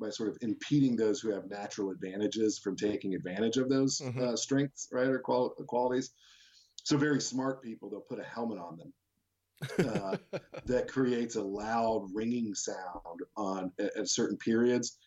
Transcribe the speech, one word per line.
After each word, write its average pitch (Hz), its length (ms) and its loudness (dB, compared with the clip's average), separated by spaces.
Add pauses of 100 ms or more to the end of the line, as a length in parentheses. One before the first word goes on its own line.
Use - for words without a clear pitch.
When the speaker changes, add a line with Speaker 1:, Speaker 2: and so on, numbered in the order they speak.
Speaker 1:
by 107 100 -4
sort 104 200 -2
of - 100 -6
impeding 123 560 4
those 107 240 4
who 113 120 0
have 92 160 -4
natural 101 420 -4
advantages 101 680 0
from 95 180 -2
taking 98 380 0
advantage 95 440 0
of 131 100 2
those, 135 320 2
Speaker 2:
Mm-hmm. 127 200 -4
Speaker 1:
uh, 123 160 0
strengths, 139 540 0
right, 127 160 2
or 131 140 2
qual-, 127 340 2 (140)
qualities. 127 420 2 (760)
So 151 120 4
very 143 240 4
smart 131 420 -2
people, 113 280 -10
they'll 98 100 -6
put 113 200 -8
a 92 40 -8
helmet 113 340 -4
on 85 200 -10
them, - 140 -18 (960)
uh, 98 280 -2 (240)
Speaker 2:
<laughs> - 260 -14
Speaker 1:
that 123 220 2
creates 123 480 0
a 107 60 0
loud 107 720 0
ringing 113 400 0
sound 90 680 -8 (160)
on, 95 420 -2
at, 101 180 0
at 104 120 -2
certain 104 280 0
periods 120 720 2